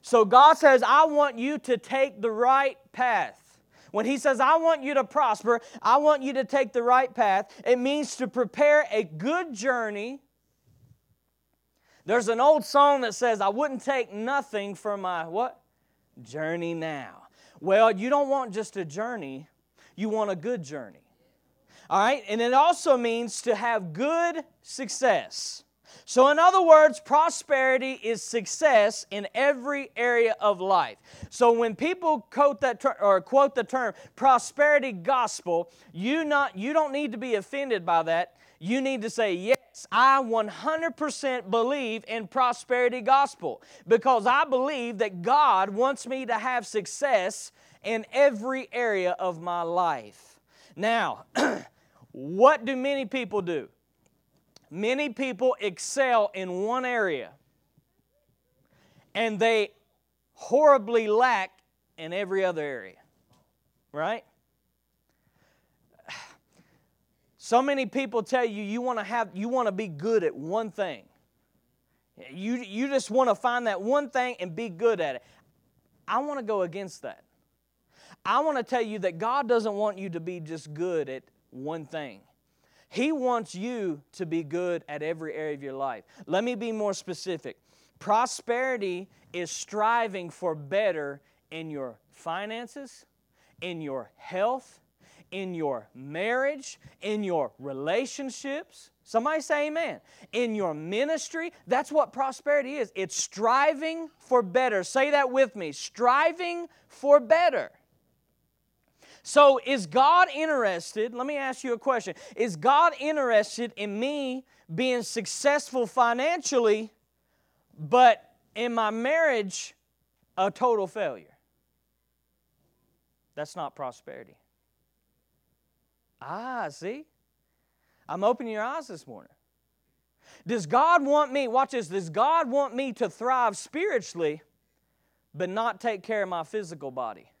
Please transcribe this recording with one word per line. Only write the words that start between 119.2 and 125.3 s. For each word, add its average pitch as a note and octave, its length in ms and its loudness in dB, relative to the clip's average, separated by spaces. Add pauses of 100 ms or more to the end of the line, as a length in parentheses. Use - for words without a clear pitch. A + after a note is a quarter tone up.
a F#3+ 120 0
total G#3+ 380 0
failure? C#3 500 -8 (2000)
That's D3+ 220 -12
not D3 180 -10
prosperity. - 600 -16 (1800)